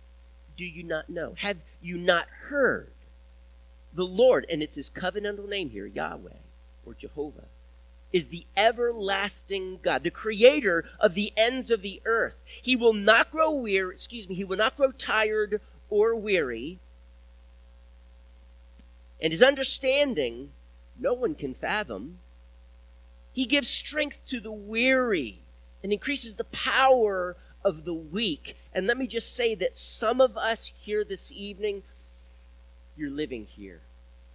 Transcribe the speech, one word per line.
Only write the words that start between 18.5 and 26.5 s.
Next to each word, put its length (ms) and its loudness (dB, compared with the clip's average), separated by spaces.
And 140 0
his 80 6
understanding, 1120 2
no 140 0
one 200 -2
can 220 -8
fathom. 640 -6
He 140 -2
gives 220 2
strength 580 -2
to 120 -6
the 120 -12
weary 880 0
and 100 -2
increases 440 -2
the 80 -6
power 920 2